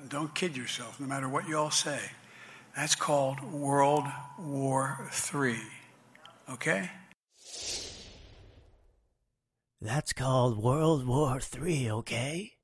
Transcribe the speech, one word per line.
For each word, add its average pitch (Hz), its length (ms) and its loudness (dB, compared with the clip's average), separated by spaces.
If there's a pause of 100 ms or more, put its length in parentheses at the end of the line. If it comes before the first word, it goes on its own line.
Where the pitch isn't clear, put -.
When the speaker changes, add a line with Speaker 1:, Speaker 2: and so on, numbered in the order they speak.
Speaker 1:
don't 147 280 -4
kid 170 200 -2
yourself, 117 440 -8
no 135 80 -6
matter 135 200 -2
what 139 200 -2
you 156 100 -2
all 151 140 2
say, 131 400 -2 (640)
that's 147 180 2
called 139 460 2
World 143 640 4 (340)
War 135 720 0
Three, 127 520 0 (840)
okay? 175 420 -2 (3000)
Speaker 2:
That's 117 320 -2
called 127 500 4
World 143 440 4
War 131 340 4
Three, 135 500 -2
okay? 123 720 -4